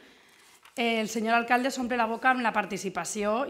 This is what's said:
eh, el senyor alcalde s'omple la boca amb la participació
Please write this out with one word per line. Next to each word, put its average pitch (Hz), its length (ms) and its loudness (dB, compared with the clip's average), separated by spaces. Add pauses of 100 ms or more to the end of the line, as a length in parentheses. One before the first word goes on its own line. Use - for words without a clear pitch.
(760)
eh, 226 240 2
el 208 100 -2
senyor 226 240 0
alcalde 247 400 2
s'omple 240 240 -2
la 226 80 2
boca 226 240 2
amb 247 140 2
la 214 100 0
participació 202 960 -2